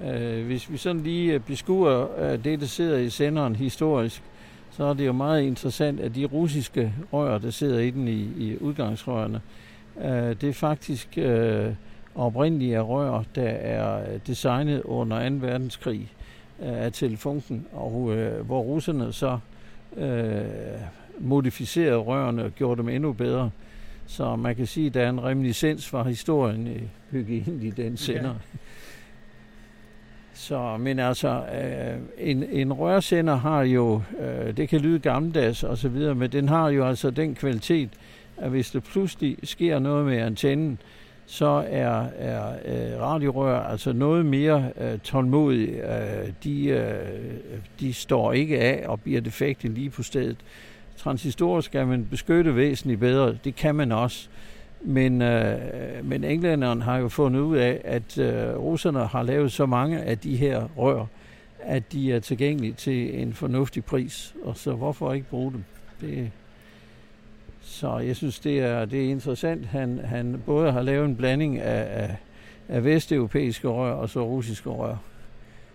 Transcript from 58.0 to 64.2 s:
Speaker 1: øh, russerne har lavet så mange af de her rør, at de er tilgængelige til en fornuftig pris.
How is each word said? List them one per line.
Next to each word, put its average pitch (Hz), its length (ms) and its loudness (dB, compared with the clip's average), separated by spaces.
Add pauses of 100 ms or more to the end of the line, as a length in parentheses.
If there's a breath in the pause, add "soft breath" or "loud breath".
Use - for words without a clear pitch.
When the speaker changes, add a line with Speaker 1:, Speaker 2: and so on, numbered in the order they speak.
Speaker 1:
øh, 120 400 0
russerne 139 500 0
har 123 160 0
lavet 135 280 2
så 143 140 2
mange 135 340 2
af 117 180 -2
de 123 200 -2
her 131 260 2 (140)
rør, 127 280 2 (540 loud breath)
at 127 320 -2
de 135 200 0
er 120 80 2
tilgængelige 127 540 0
til 127 480 -2
en 117 120 -4
fornuftig 131 520 -2
pris. - 580 -4